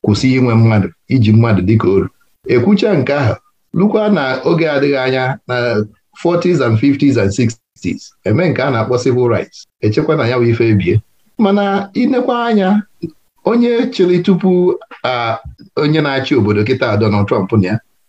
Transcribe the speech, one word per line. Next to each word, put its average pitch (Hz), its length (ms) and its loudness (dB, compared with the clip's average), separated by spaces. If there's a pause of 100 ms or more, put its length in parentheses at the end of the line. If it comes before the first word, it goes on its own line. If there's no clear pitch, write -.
kwụsị 107 300 2
inwe 127 200 2
mmadụ, 113 340 2 (200)
iji 110 240 2
mmadụ 110 300 4
dịka 104 260 2
oru. 95 200 0 (360)
Ekwucha 190 500 2
nke 139 200 -2
ahụ, 120 200 -2 (400)
lukwa 208 340 0
na 175 140 0 (220)
oge 165 240 0
adịghị 143 280 0
anya 131 420 -2 (100)
na 123 80 -4 (600)
forties 170 440 0
and 113 180 2
fifties 135 380 2
and 101 160 0
sixties, - 680 -6 (220)
eme 156 240 0
nke 127 140 -2
a 143 80 -2
na-akpọ 117 280 -2
civil 123 300 0
rights, - 380 -6 (160)
echekwa 127 340 0
na 123 100 -2
ya 123 120 -2
bụ 120 120 2
ife 117 180 0
ebie. 98 320 2 (380)
Mana 196 560 -2
inekwa 247 520 -2
anya, 208 360 0 (640)
onye 240 260 2 (220)
chịrị 180 300 2
tupu, 180 520 2 (300)
a, 117 340 -2 (380)
onye 151 240 0
na-achị 139 340 -2
obodo 104 300 0
kịta 127 320 -2
Donald 104 320 0
Trump 101 240 -2
na 98 160 2
ya, 110 120 -2 (280)